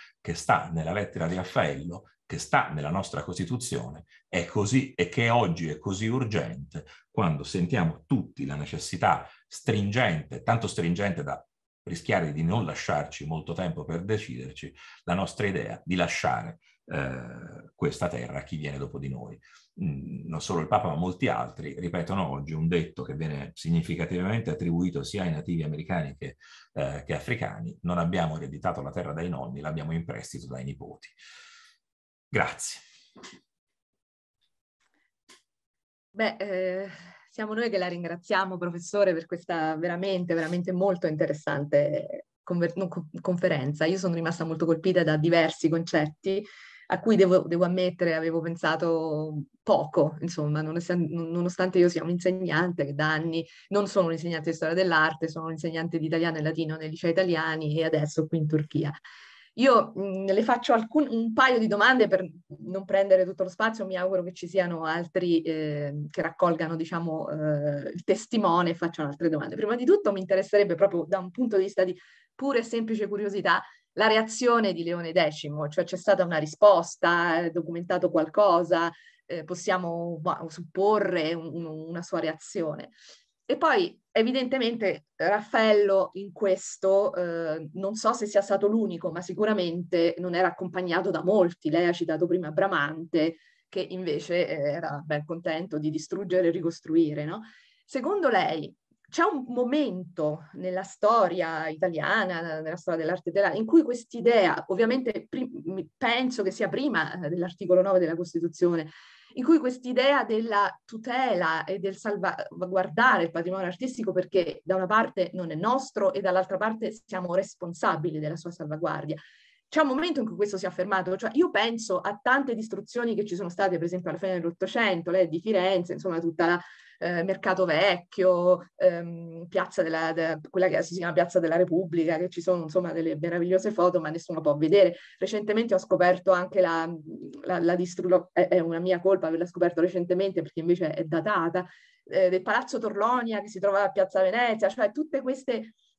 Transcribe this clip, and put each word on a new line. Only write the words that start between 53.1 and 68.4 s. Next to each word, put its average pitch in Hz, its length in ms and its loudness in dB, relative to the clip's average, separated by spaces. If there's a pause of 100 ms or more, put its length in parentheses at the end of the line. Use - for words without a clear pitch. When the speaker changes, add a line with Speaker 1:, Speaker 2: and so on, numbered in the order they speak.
Speaker 2:
anni, 160 340 -2 (240)
non 202 180 0
sono 180 200 2
un'insegnante 165 420 -4
di 160 60 0
storia 160 200 -2
dell'arte, 160 540 2
sono 160 160 -10
un'insegnante 165 520 -4
di 156 80 -4
italiano 165 320 0
e 151 40 -4
latino 160 340 -2
nei 156 140 -10
licei 165 220 -2
italiani 160 680 0
e 160 60 2
adesso 156 420 0
qui 165 120 -2
in 151 80 0
Turchia. 151 440 0 (640)
Io, 233 420 4
mm, 190 300 -4
le 202 160 4
faccio 240 300 2
alcun, 233 360 6
un 226 220 0
paio 254 280 6
di 220 80 2
domande 214 400 6
per 185 220 2 (300)
non 190 240 -8
prendere 190 420 6
tutto 190 180 -2
lo 185 60 -4
spazio, 220 360 -2
mi 190 100 -6
auguro 185 280 0
che 180 100 -8
ci 175 140 -10
siano 175 360 0
altri, 170 580 0
eh, 147 680 -4
che 175 120 -6
raccolgano, 165 540 0
diciamo, 165 540 -4
eh, 147 640 -2
il 175 100 -10
testimone 180 680 2